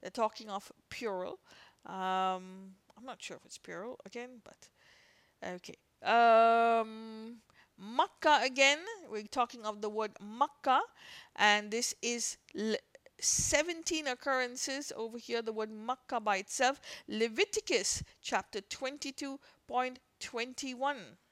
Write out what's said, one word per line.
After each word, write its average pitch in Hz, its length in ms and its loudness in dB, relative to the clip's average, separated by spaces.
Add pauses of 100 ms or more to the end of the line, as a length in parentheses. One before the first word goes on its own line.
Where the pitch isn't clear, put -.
they're - 80 -12
talking 214 400 -4
of 202 200 -10 (200)
plural. 196 500 -8 (460)
Um, 185 880 -4 (200)
I'm 226 120 -18
not 262 160 -14
sure - 160 -12
if - 80 -20
it's - 100 -18
plural 214 480 -12
again, 240 400 -14
but - 240 -20 (720)
okay. 180 340 -10 (260)
Um, 226 1400 4 (340)
Makkah 247 680 4
again, 269 360 6 (320)
we're 214 140 -6
talking 233 420 -2
of 208 160 -6
the 214 80 -4
word 214 280 -4
Makkah, 254 640 2 (560)
and 208 340 4
this 233 300 -2
is 240 380 -4 (200)
l-, 214 180 0 (440)
seventeen 320 840 0
occurrences 262 920 -4
over 226 220 -8
here, 233 240 -4
the 220 100 -6
word 220 180 -4
Makkah 226 500 -6
by 208 180 2
itself. 262 420 2 (260)
Leviticus 233 960 0 (200)
chapter 196 400 -4
twenty-two 277 760 -8 (280)
point 254 320 -2 (220)
twenty-one. 254 1000 -6 (140)